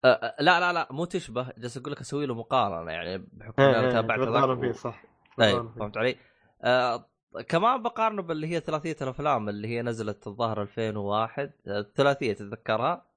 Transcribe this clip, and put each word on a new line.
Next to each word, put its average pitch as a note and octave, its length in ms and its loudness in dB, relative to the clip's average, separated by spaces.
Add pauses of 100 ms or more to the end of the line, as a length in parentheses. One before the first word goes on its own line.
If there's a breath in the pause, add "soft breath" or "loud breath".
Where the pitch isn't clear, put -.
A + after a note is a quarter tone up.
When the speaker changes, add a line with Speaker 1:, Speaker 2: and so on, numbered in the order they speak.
Speaker 1:
آه، C3 40 8
آه، A#2 340 2
لا، F3 180 6
لا، F3+ 120 0
لا، E3+ 180 -2
مو D3 140 -4
تشبه، B2+ 540 -6
جالس A#2+ 180 -10
أقول C#3 160 -8
لك - 80 -10
أسوي D3 260 -4
له B2 80 -4
مقارنة، G2+ 580 0
يعني، F2 260 -6 (140)
بحكم - 300 0
Speaker 2:
إيه، C#3 80 10
Speaker 1:
إني A#2 80 4
أنا B2+ 80 2
Speaker 2:
إيه، B2 60 2
Speaker 1:
تابعت A2+ 280 2
Speaker 2:
بتقارن C3 300 2
Speaker 1:
هذاك B2 100 0
Speaker 2:
فيه، B2+ 100 0
Speaker 1:
و-، - 20 -4
Speaker 2:
صح. - 300 -10 (360)
Speaker 1:
طيب، A2+ 100 8
Speaker 2:
بتقارن A2+ 240 2
فيه. A2 80 -14
Speaker 1:
فهمت G#2 160 -6
علي؟ A#2+ 200 0 (460 soft breath)
آه، B2 460 2 (400)
كمان A3+ 340 2
بقارنه A3 400 -2
باللي D#3+ 240 -4
هي E3+ 140 -2
ثلاثية D#3 420 -4
الأفلام C3 460 0
اللي G#2 200 -6
هي A#2 140 -4
نزلت A2 440 -6
الظاهر G#2+ 360 -2
ألفين G#2+ 340 -4
وواحد، G#2+ 560 -2 (140)
آه، G2+ 140 -2
الثلاثية C#3 520 2
تتذكرها؟ A2 760 -4 (100)